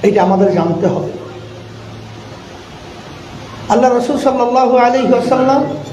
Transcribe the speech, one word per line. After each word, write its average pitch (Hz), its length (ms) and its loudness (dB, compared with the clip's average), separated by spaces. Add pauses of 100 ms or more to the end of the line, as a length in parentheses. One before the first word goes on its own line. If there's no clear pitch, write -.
এটা 208 200 4
আমাদের 190 300 4
জানতে 170 340 0
হবে। - 240 -2 (2500)
আল্লাহ 247 240 4
রসুল 240 240 0
সাল্লাল্লাহু 247 600 2
আলাইহি 247 360 4
ওয়াসাল্লাম, 262 520 2 (280)